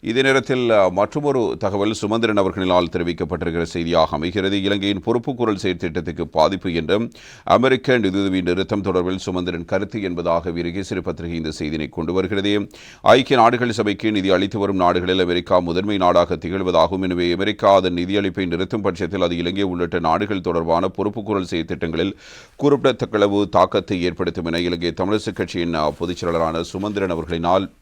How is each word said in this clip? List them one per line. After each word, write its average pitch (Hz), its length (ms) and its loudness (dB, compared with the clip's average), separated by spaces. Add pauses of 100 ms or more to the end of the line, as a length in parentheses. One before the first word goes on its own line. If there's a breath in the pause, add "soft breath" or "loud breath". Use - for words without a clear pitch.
இதே 117 220 0
நேரத்தில், 131 480 2
அ, 98 200 6
மற்றுமொரு 107 680 0
தகவல் 104 420 -2
சுமந்திரன் 110 360 0
அவர்களினால் 92 600 2
தெரிவிக்கப்பட்டிருக்கிற 85 680 -2
செய்தியாக 82 540 0
அமைகிறது. 95 460 0
இலங்கையின் 98 380 0
பொறுப்பு 117 340 -2
குரல் 110 280 0
செயற்திட்டத்துக்கு 85 600 -4
பாதிப்பு 85 520 0
என்றும் 90 360 0 (340 loud breath)
அமெரிக்க 127 540 4
நிதியுதவி 95 440 0
நிறுத்தம் 92 400 -2
தொடர்பில் 92 440 0
சுமந்திரன் 90 380 -4
கருத்து 101 380 -4
என்பதாக 85 480 -2
வீரகேசரி 85 500 -4
பத்திரிகை 85 360 -6
இந்த 78 220 -4
செய்தியினை 76 300 -4
கொண்டு 82 240 -6
வருகிறது. 101 580 0 (320 loud breath)
ஐக்கிய 127 360 6
நாடுகள் 120 320 4
சபைக்கு 107 420 -2
நிதி 95 180 0
அளித்து 95 280 2
வரும் 98 180 0
நாடுகளில் 90 440 2
அமெரிக்கா 90 380 2
முதன்மை 92 380 0
நாடாக 90 400 4
திகழ்வதாகும். 87 680 0
எனவே 87 300 0
அமெரிக்கா 98 420 2
அதன் 92 200 4
நிதியளிப்பை 95 520 -2
நிறுத்தும் 92 340 -4
பட்சத்தில் 92 420 -2
அது 87 140 0
இலங்கை 90 260 -2
உள்ளிட்ட 87 360 -2
நாடுகள் 87 420 0
தொடர்பான 85 480 0
பொறுப்பு 104 340 -4
குரல் 98 280 -2
செயற்திட்டங்களில் 85 640 -4 (460 loud breath)
குறிப்பிடத்தக்களவு 110 880 2
தாக்கத்தை 92 540 2
ஏற்படுத்தும் 85 420 -2
என 85 160 -2
இலங்கை 87 400 -2
தமிழரசுக் 101 340 -2
கட்சியின், 85 400 -4
அ, 76 160 0
பொதுச் 85 340 -6
செயலாளரான 82 480 0
சுமந்திரன் 98 380 -4
அவர்களினால் 85 600 0 (120)